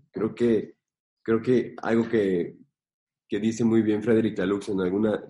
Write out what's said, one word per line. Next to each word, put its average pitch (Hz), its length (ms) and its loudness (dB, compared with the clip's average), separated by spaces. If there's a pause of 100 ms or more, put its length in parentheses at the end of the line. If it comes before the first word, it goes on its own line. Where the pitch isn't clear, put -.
(120)
Creo 107 240 -4
que, 117 420 0 (460)
creo 113 180 0
que 117 420 0
algo 113 260 0
que, 95 500 0 (680)
que 104 140 -4
dice 110 240 0
muy 113 180 4
bien 104 200 0
Frederick 110 360 2
Laloux 98 300 -2
en 98 120 -2
alguna 98 500 0